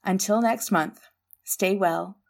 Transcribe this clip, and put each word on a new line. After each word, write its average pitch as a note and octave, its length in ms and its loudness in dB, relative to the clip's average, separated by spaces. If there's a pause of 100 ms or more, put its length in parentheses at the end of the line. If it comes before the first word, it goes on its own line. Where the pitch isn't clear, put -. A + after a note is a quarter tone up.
Until G3+ 380 0
next A3+ 300 0
month, D#3 280 0 (440)
stay F#3+ 320 0
well F3 420 -2 (120)